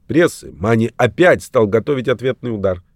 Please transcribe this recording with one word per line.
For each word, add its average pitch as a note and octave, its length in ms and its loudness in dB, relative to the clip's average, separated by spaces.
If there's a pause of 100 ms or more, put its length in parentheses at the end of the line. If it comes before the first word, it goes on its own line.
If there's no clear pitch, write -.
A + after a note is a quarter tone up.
прессы, - 440 0
Мани A2+ 460 0
опять C3 460 2
стал A2+ 240 0
готовить A2+ 400 -2
ответный B2 480 -4
удар. F#2+ 260 -4 (140)